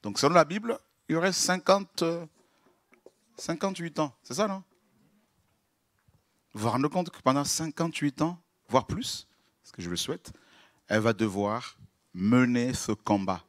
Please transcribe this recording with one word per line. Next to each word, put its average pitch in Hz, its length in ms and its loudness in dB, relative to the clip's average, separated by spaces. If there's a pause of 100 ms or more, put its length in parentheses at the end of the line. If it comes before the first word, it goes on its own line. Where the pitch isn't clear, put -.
Donc, 104 160 -6
selon 143 160 4
la 165 120 8
Bible, 214 340 -4 (280)
il 156 60 -2
y - 20 2
aurait 175 160 2
cinquante, 185 680 0
euh, 170 240 -2 (1120)
cinquante-huit 170 640 -6
ans. 147 240 -4
C'est - 100 -12
ça, 196 140 0
non ? 190 160 -6 (1900)
Vous 104 80 -8
vous 113 80 2
rendez 131 200 0
compte 175 220 -4
que - 100 -20
pendant 139 240 2
cinquante-huit 156 800 -2
ans, 170 180 -4 (260)
voire - 200 2
plus, - 400 -8 (360)
ce - 80 -20
que 90 120 -14
je 87 80 -6
le 87 40 -4
souhaite, - 380 -8 (540)
elle 110 140 2
va 110 120 2
devoir 104 640 -2 (340)
mener 120 640 4
ce - 200 -4
combat 95 560 -2